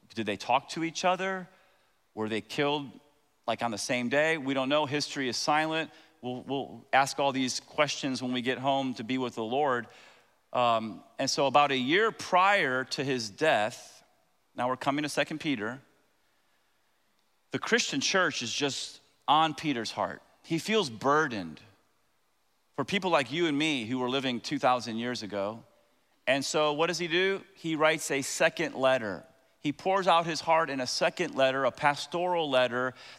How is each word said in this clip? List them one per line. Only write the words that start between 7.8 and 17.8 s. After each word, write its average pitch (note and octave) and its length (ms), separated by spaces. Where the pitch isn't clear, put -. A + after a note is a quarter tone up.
when B2+ 100
we B2 100
get B2+ 160
home C3+ 360
to A#2 100
be C3 140
with B2 160
the A2+ 100
Lord. B2 420
Um, A2+ 500
and C3+ 120
so C#3+ 160
about C#3+ 240
a C3+ 60
year E3+ 340
prior F3+ 760
to C#3 200
his B2 260
death, A#2+ 720
now B2 120
we're B2+ 80
coming C#3+ 280
to D3 40
Second D3+ 300
Peter, B2+ 420
the - 60
Christian A3 420